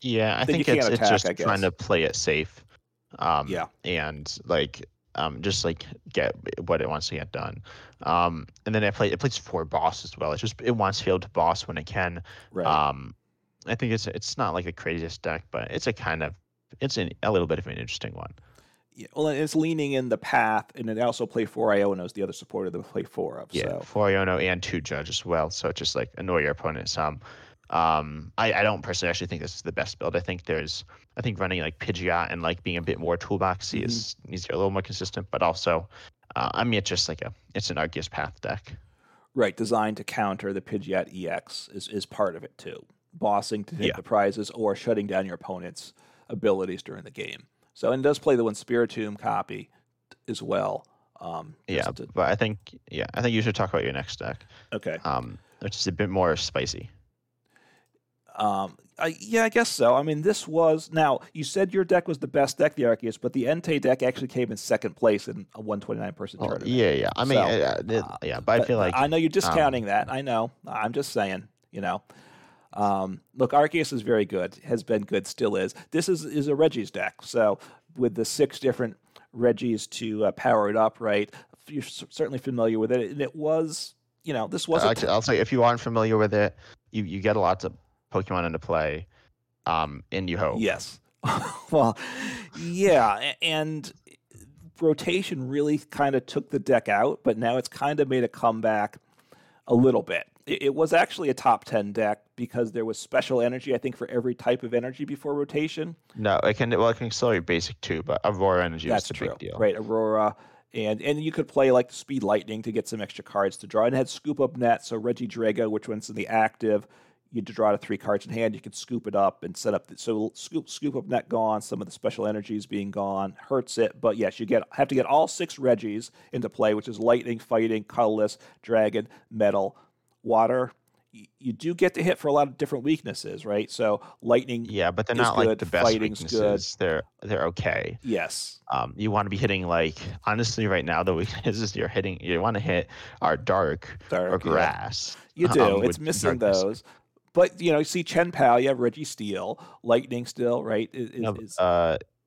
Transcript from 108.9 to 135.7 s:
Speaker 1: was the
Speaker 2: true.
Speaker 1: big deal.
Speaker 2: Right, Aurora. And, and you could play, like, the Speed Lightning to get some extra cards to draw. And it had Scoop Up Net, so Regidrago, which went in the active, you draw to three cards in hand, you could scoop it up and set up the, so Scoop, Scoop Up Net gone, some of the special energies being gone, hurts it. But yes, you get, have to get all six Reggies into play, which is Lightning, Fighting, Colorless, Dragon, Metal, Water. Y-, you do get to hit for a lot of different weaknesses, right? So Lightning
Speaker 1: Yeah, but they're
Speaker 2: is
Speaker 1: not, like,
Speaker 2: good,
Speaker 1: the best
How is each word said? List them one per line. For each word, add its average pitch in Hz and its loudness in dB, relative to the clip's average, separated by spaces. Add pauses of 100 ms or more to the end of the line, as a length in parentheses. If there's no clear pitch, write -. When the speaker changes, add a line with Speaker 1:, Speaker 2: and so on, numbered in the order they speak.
Speaker 1:
was - -10
the - -8
Speaker 2:
true. 52 -4
Speaker 1:
big - -8
deal. - -8
Speaker 2:
Right, 101 4
Aurora. 107 2 (380)
And, 107 -2
and 147 0
you 156 -2
could - -2
play, 135 4
like, 123 6
the - -18
Speed 135 -6
Lightning 104 0
to 117 -6
get 107 -2
some 110 -8
extra 101 -10
cards 101 0
to - -16
draw. 107 2
And 123 4
it 131 2
had 131 0
Scoop - -6
Up 131 0
Net, 120 2
so 113 -6
Regidrago, 113 0
which 107 -2
went 110 -8
in - -12
the 104 -6
active, 110 2 (440)
you 117 -4
draw 107 2
to 101 2
three - -4
cards - -2
in - -10
hand, 110 0
you - -12
could - -16
scoop - -6
it 104 -2
up 98 2
and 87 -10
set 107 0
up 95 -2
the, - -20
so 110 -2
Scoop, - -8
Scoop 139 -6
Up 104 -6
Net 110 -2
gone, 110 0
some - -8
of 101 -8
the - -16
special 107 -4
energies 107 -4
being 101 -6
gone, 98 -4
hurts - -4
it. 113 0
But 110 2
yes, 101 0
you 117 -4
get, 107 2 (100)
have 139 0
to 143 -4
get 127 4
all 151 4
six - -6
Reggies 113 0 (220)
into 120 -4
play, 107 2
which 107 -4
is 110 -10
Lightning, 117 2
Fighting, 113 0
Colorless, 107 2 (260)
Dragon, 110 2 (220)
Metal, 101 2 (460)
Water. 117 2 (420)
Y-, 104 -20 (120)
you 127 -4
do 165 -4
get 180 4
to - -2
hit 180 2
for 156 -2
a 139 4
lot 143 4
of 131 -16
different 139 -4
weaknesses, 104 -4
right? 104 0
So 107 0 (180)
Lightning 120 0
Speaker 1:
Yeah, 95 0
but 90 -2
they're 117 0
Speaker 2:
is - -
Speaker 1:
not, 117 4
like, 107 6
Speaker 2:
good, 107 2
Speaker 1:
the 101 -4
best 87 0